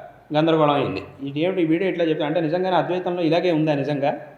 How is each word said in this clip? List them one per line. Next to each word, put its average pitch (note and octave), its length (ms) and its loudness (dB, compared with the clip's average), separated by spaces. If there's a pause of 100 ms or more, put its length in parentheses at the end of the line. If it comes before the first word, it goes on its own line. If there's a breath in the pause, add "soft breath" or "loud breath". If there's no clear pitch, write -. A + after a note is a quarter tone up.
(340)
గందరగోళం D#3 400 4
అయింది. G2+ 300 -2 (200)
"ఇదేమిటి E3 420 -2
వీడే F3 240 0
ఇట్లా E3 160 0
చెప్తా?" D#3 200 0
అంటే E3 160 0
నిజంగానే F3+ 340 0
అద్వైతంలో F3 460 0
ఇలాగే F3 300 2
ఉందా D#3 220 2
నిజంగా? C#3 480 -2 (160)